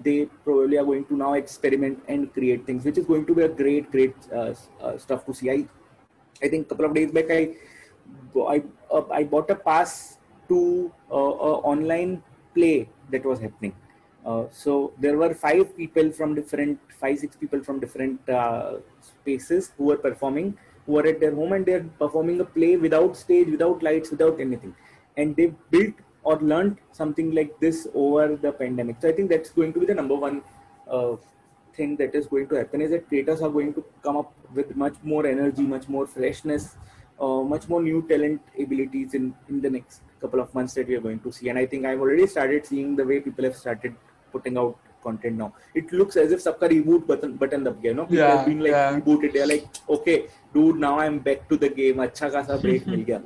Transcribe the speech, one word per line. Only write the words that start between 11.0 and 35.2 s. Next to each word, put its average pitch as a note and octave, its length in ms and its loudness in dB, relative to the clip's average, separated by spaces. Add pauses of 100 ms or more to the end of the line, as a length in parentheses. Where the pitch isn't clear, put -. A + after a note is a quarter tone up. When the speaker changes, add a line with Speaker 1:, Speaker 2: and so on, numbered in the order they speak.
Speaker 1:
uh, C#3 40 -4
a C#3+ 460 2
online E3 600 0 (320)
play D#3+ 360 2 (200)
that C3 160 -4
was B2+ 140 0
happening. G#2+ 340 -8 (520)
Uh, A2+ 260 -4
so C#3+ 480 -2
there D3 180 2
were E3 160 2
five E3 420 2
people D#3+ 360 0
from D3+ 220 -2
different, D3 460 -4 (180)
five, C#3 220 -2
six C#3+ 160 -8
people C#3+ 260 -6
from C3+ 180 -6
different, C3 500 -6
uh, A#2 480 -2 (240)
spaces - 760 -4
who C#3+ 80 -2
were C#3+ 120 2
performing, C#3+ 600 -4 (280)
who D3 80 -2
were D3 120 4
at D#3 140 2
their D3+ 160 2
home, D#3+ 160 -2
and F#3+ 140 0
they're F3+ 180 2 (160)
performing D#3+ 400 -2
a F3+ 60 0
play E3+ 320 4
without D#3+ 400 2
stage, F3 320 4
without E3+ 340 0
lights, D#3+ 280 0
without D#3+ 280 2
anything. A#2+ 340 -6 (440)
And D3 180 0
they E3 180 4 (180)
built G#3 240 4 (280)
or D#3 140 2
learned E3 400 2 (160)
something D#3+ 380 -4
like D3+ 280 -2
this D#3+ 340 0
over D3 440 2
the C#3+ 160 -2
pandemic. B2 480 -4
So E3 80 4
I - 20 4
think G3 180 0
that's D#3+ 200 0
going D#3+ 240 0
to E3 80 -2
be F3+ 60 2
the G3+ 80 2
number C#3+ 200 -2
one, C#3+ 260 -4 (480)
uh, A#2+ 280 -2 (560)
thing D3 240 -4
that C#3+ 180 0
is D3 120 0
going C#3 200 0
to D3+ 80 -2
happen, C3+ 260 -2
is D#3 100 0
that E3+ 180 -2
creators D3+ 320 0
are D#3 80 0
going D3 240 -2
to D3+ 100 -6 (200)
come C#3+ 120 -2
up D3 180 -6 (200)
with C#3 220 -4
much C#3+ 280 -2
more D3+ 220 0